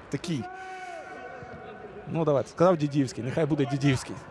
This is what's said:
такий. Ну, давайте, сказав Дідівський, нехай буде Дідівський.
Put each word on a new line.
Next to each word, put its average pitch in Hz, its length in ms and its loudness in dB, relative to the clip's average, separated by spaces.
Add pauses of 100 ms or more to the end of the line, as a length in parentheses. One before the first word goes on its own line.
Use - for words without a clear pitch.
такий. 170 340 -2 (1700)
Ну, 165 140 2
давайте, 139 240 4
сказав 175 280 6
Дідівський, 139 460 2
нехай 147 220 0
буде 143 200 4
Дідівський. 131 500 2 (160)